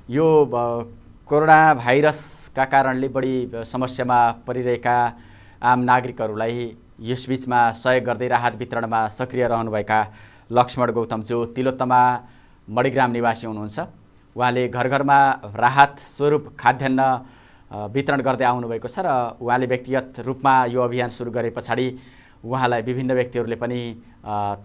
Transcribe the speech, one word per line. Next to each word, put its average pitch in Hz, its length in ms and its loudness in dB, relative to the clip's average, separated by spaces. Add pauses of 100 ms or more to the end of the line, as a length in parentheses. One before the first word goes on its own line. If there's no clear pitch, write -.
यो, 151 360 4
अ, 127 40 -2 (760)
कोरोना 156 480 6
भाइरसका 135 920 0
कारणले 131 420 2
बढी 131 480 -4
समस्यामा 123 760 0
परिरहेका 120 800 0 (500)
आम 123 160 4
नागरिकहरूलाई 120 960 -2 (260)
यस 123 280 -6
बिचमा 123 420 2
सहयोग 127 320 0
गर्दै 120 240 -2
राहत 120 280 0
वितरणमा 113 520 -4
सक्रिय 123 400 -2
रहनुभएका 107 640 0 (380)
लक्ष्मण 120 400 2
गौतम, 113 320 -4
जो 117 220 -4
तिलोत्तमा 127 760 0 (500)
मणिग्राम 123 420 0
निवासी 117 360 -2
हुनुहुन्छ, 107 320 -8 (580)
उहाँले 123 300 0
घर 123 200 -2
घरमा 139 540 4 (140)
राहत 131 440 4
स्वरूप 147 600 -2
खाद्यान्न, 131 400 0 (720)
अ, 104 140 -10
वितरण 135 360 -2
गर्दै 131 240 0
आउनुभएको 117 420 -2
छ - 120 -14
र 131 420 -2
उहाँले 123 240 0
व्यक्तिगत 127 540 -4
रूपमा 127 460 2
यो 123 160 -2
अभियान 120 280 -2
सुरु 117 220 -10
गरे 117 180 -4
पछाडि 123 480 -4 (480)
उहाँलाई 120 360 0
विभिन्न 127 300 -4
व्यक्तिहरूले 120 440 -2
पनि, 120 460 -8 (240)
अ, 104 400 -4